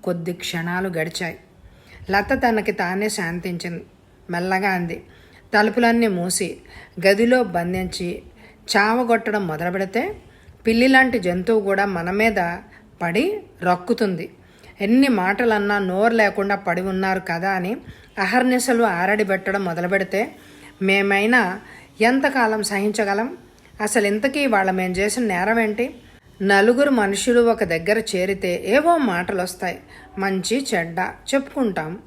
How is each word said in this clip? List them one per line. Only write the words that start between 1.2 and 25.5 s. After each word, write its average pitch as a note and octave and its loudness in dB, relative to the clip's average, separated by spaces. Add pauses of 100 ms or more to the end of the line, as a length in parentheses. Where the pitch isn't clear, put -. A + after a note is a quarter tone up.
లత G3+ 0
తనకి A3 0
తానే F#3+ -2
శాంతించింది. F3 -8 (440)
మెల్లగా F#3 -2
అంది. F3 -4 (500)
తలుపులన్నీ A#3 4
మూసి F3+ -2 (500)
గదిలో A#3 4
బంధించి F3+ -4 (560)
చావగొట్టడం A3 2
మొదలుపెడితే F#3+ -4 (520)
పిల్లిలాంటి B3+ 4
జంతువు F#3 0
కూడా G3 0
మన F3+ -4
మీద G3 0 (440)
పడి C#4 -2 (200)
రక్కుతుంది. F3+ -2 (520)
ఎన్ని B3 4
మాటలన్నా G#3 2
నోరు G3 2
లేకుండా G3+ 2
పడి F3+ -4
ఉన్నారు F#3+ -2
కదా E3+ -4
అని F#3+ -4 (420)
అహర్నిశలు B3 2
ఆరడిబెట్టడం F#3+ 0
మొదలుపెడితే F#3 -2 (500)
మేమైనా G3 2 (420)
ఎంతకాలం B3 2
సహించగలం? G#3 -2 (440)
అసలు G#3 0
ఇంతకీ C4+ 0
వాళ్ళ G3 2
మేం F#3 -2
చేసిన G#3 -2
నేరం G3+ 0